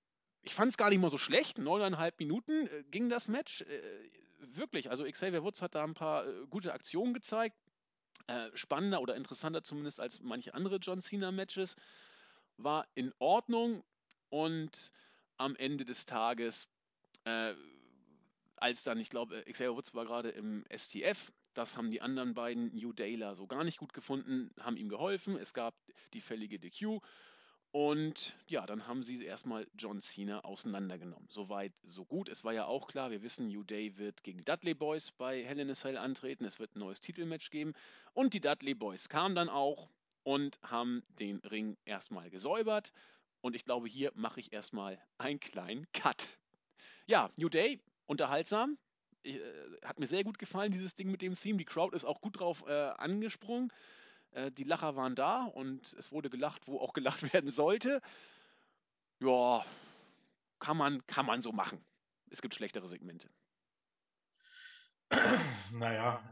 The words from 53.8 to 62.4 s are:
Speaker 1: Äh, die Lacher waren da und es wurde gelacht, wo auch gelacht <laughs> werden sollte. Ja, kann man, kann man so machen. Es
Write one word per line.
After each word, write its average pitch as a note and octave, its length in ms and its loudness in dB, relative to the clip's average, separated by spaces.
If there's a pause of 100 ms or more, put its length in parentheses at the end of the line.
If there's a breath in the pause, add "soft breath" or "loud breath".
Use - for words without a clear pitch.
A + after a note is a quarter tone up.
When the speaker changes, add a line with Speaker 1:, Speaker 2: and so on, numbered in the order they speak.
Speaker 1:
Äh, C3 200 -4
die C#3 100 -6
Lacher D#3 320 2
waren B2+ 220 0
da F#3 260 4
und C3+ 520 -6
es - 180 -14
wurde C#3+ 180 -2
gelacht, C3+ 380 -2
wo C#3 100 -2
auch - 140 -2
gelacht C3 300 2
<laughs> C#3+ 120 2
werden C#3+ 160 6
sollte. A3 500 4 (1200 loud breath)
Ja, B2 440 6 (960 loud breath)
kann D#3 160 2
man, C#3+ 320 2
kann C#3 180 0
man A#2 160 2
so A2+ 80 -4
machen. F#2+ 340 -4 (460)
Es - 100 -12